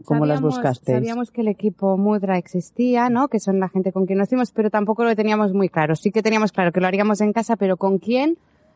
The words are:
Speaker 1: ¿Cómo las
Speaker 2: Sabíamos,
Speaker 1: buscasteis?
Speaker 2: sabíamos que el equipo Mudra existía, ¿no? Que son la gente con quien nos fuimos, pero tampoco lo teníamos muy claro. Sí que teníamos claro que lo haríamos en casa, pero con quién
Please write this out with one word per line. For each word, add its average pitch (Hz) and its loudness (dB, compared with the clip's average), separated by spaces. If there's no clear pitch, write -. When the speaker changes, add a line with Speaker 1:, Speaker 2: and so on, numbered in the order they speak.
Speaker 1:
¿Cómo 151 2
las 147 2
Speaker 2:
Sabíamos, 151 0
Speaker 1:
buscasteis? 131 -2
Speaker 2:
sabíamos 226 -4
que 240 -6
el 220 0
equipo 196 -2
Mudra 196 0
existía, 240 -2
¿no? 247 0
Que 220 0
son 190 0
la 185 -2
gente 190 -2
con 190 0
quien 190 0
nos 196 0
fuimos, 254 -2
pero 214 0
tampoco 214 0
lo 226 2
teníamos 214 0
muy 196 2
claro. 156 0
Sí 196 0
que 220 0
teníamos 214 0
claro 175 0
que 180 0
lo 185 2
haríamos 208 0
en 208 2
casa, 226 -2
pero 190 0
con 196 0
quién 269 0